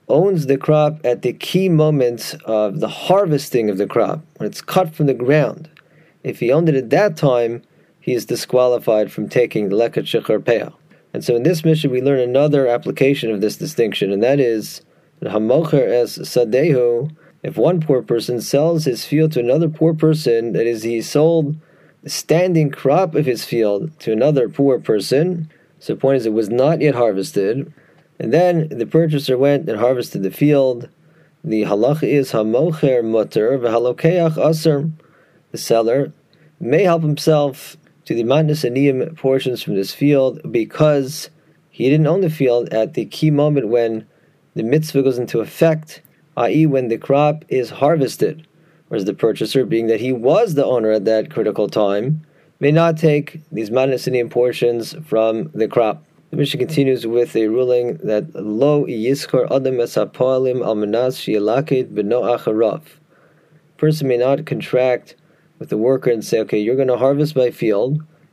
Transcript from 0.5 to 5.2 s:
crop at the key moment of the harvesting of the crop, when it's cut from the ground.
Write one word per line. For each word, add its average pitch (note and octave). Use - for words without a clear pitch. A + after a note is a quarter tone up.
crop D3+
at B2
the B2
key F#3
moment D3
of G#2+
the G#2+
harvesting D3
of F#2+
the G2+
crop, G2
when G#2+
it's -
cut F3+
from D3+
the C3+
ground. B2